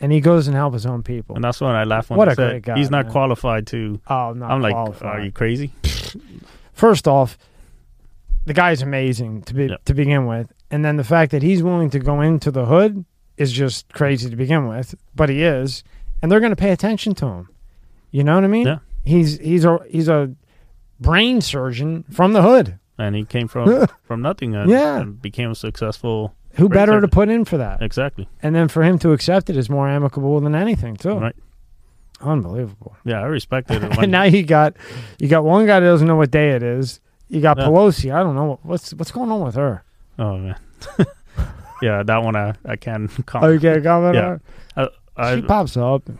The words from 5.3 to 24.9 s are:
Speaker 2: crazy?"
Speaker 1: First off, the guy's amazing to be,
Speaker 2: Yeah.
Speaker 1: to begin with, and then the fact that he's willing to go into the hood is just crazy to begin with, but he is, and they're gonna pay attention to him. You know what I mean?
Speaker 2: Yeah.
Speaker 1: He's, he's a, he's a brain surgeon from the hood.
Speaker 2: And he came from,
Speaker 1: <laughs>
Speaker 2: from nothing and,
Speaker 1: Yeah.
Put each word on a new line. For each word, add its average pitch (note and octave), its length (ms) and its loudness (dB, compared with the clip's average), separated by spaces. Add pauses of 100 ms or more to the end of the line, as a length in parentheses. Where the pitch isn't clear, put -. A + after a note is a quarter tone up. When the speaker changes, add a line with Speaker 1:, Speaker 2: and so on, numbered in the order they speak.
Speaker 2:
crazy?" B2 400 -4 (1000)
Speaker 1:
First A3 340 4
off, C#3 300 2 (1080)
the D3+ 80 -4
guy's E3+ 280 2
amazing B2+ 600 -4
to - 120 -12
be, C#3 120 0
Speaker 2:
Yeah. - 180 -6
Speaker 1:
to - 100 2
begin C#3 320 2
with, A#2 240 -6 (200)
and D3 140 -2
then D3+ 120 0
the C#3+ 80 -2
fact D#3+ 280 2
that C#3+ 100 0
he's F3 200 2
willing E3+ 280 0
to C#3 80 -2
go C#3+ 240 0
into D#3 280 0
the C3 160 -2
hood G3 380 2 (320)
is C3+ 160 -2
just C3 400 -4
crazy C3 380 -2
to A#2 60 -10
begin C3 300 0
with, A#2 280 -8 (200)
but D3+ 140 0
he C#3 140 -2
is, C3+ 420 -2 (380)
and D#3+ 100 0
they're G#3+ 80 6
gonna A3 160 0
pay G3 160 0
attention G3+ 440 -2
to D3 100 -4
him. F2+ 220 -8 (600)
You C#3 140 0
know D3 100 4
what F#3+ 100 4
I F#3+ 40 2
mean? A#3 180 2
Speaker 2:
Yeah. D#3+ 120 -2 (260)
Speaker 1:
He's, D3+ 340 2
he's E3 280 2
a, E3+ 120 4 (120)
he's D#3+ 180 -2
a D3 240 0 (680)
brain G#3+ 440 2
surgeon C#3 680 -6
from F#3 220 4
the G#3+ 80 6
hood. F3+ 380 4 (200)
Speaker 2:
And G#2 160 -2
he G#2+ 120 -4
came A#2+ 200 -4
from, G3 400 2 (100)
Speaker 1:
<laughs> - 60 -20
Speaker 2:
from A#2 200 -8
nothing C3+ 320 -4
and, G#2 160 0
Speaker 1:
Yeah. C#4 300 2